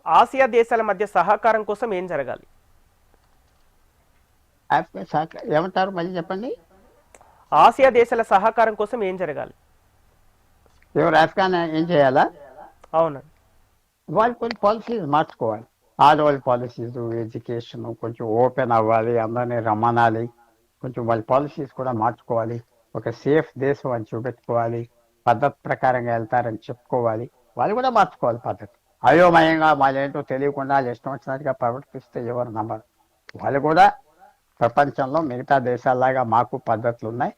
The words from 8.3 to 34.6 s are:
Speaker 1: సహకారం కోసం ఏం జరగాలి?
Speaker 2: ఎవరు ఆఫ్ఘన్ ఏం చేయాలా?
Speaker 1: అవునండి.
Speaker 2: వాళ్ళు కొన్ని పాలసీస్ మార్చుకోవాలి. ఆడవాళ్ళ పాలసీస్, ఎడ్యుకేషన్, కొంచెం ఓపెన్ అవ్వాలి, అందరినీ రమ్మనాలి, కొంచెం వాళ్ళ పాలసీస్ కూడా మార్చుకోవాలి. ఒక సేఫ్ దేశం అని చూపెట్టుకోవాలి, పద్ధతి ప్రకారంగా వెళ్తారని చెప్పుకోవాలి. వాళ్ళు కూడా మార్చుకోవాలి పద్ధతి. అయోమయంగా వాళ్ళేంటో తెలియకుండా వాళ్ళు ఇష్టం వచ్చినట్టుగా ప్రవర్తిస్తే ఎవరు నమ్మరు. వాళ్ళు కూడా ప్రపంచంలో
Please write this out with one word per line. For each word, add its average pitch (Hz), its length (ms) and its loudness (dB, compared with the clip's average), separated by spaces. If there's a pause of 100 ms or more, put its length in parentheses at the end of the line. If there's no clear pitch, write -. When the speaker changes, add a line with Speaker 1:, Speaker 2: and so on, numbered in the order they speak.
Speaker 1:
సహకారం 220 480 2
కోసం 214 180 -6 (100)
ఏం 185 140 -6
జరగాలి? 135 320 -8 (1500)
Speaker 2:
ఎవరు 160 220 4
ఆఫ్ఘన్ 185 340 0 (220)
ఏం 165 120 0
చేయాలా? 143 340 4 (720)
Speaker 1:
అవునండి. 151 340 -2 (800)
Speaker 2:
వాళ్ళు 226 320 0
కొన్ని 233 240 -8
పాలసీస్ 220 400 -2 (100)
మార్చుకోవాలి. 117 500 -4 (340)
ఆడవాళ్ళ 147 400 6 (100)
పాలసీస్, 123 480 -4 (260)
ఎడ్యుకేషన్, 113 640 -10 (180)
కొంచెం 117 220 -8 (160)
ఓపెన్ 120 380 0
అవ్వాలి, 113 340 2 (120)
అందరినీ 120 340 -4 (100)
రమ్మనాలి, 117 560 0 (560)
కొంచెం 127 280 -10
వాళ్ళ 113 140 -2 (100)
పాలసీస్ 143 460 -2
కూడా 127 140 -6 (100)
మార్చుకోవాలి. 117 540 -4 (380)
ఒక 117 140 -8 (120)
సేఫ్ 151 280 0 (140)
దేశం 139 320 -4
అని 110 160 -8
చూపెట్టుకోవాలి, 117 680 -6 (440)
పద్ధతి 123 320 0 (100)
ప్రకారంగా 127 500 -2
వెళ్తారని 113 500 -4
చెప్పుకోవాలి. 120 580 -4 (320)
వాళ్ళు 127 220 -2
కూడా 262 180 -2
మార్చుకోవాలి 123 500 0
పద్ధతి. 104 280 -10 (340)
అయోమయంగా 160 600 6 (120)
వాళ్ళేంటో 139 400 0 (100)
తెలియకుండా 139 440 -2
వాళ్ళు 131 180 0
ఇష్టం 131 220 -10
వచ్చినట్టుగా 139 460 -6
ప్రవర్తిస్తే 131 580 -8 (120)
ఎవరు 120 260 -6
నమ్మరు. 110 260 -8 (580)
వాళ్ళు 120 260 -2
కూడా 165 180 6 (720)
ప్రపంచంలో 139 600 0 (120)